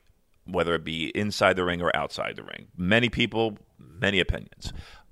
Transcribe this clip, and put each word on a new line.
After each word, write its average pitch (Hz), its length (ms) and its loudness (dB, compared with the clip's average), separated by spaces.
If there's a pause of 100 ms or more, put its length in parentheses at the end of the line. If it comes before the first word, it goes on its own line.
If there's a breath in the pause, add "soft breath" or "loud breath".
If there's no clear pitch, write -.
(460)
whether 85 280 2
it 80 80 -2
be 80 260 -6
inside 101 480 2
the 90 80 2
ring 87 180 0
or - 120 2
outside - 420 -4
the 55 60 -14
ring. 50 260 -16 (100)
Many 110 320 4
people, 110 480 0 (200)
many 90 420 0
opinions. - 520 -4 (400 loud breath)